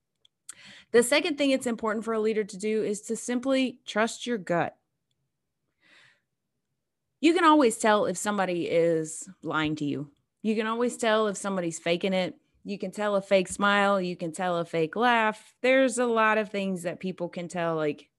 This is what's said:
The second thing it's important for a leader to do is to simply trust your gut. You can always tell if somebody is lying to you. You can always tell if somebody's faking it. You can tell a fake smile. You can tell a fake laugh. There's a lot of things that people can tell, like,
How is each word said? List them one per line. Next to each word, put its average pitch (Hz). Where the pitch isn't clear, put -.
The 233
second 285
thing 277
it's 262
important 220
for 226
a 220
leader 214
to 196
do 214
is 202
to 226
simply 254
trust -
your 240
gut. 170
You 330
can 349
always 302
tell 214
if 185
somebody 185
is 165
lying 156
to 147
you. 139
You 214
can 220
always 233
tell 220
if 190
somebody's 185
faking 180
it. 185
You 196
can 190
tell 208
a 190
fake 190
smile. 202
You 180
can 165
tell 180
a 170
fake 165
laugh. 226
There's 254
a 247
lot 220
of 214
things 190
that 175
people 175
can 175
tell, 170
like, 151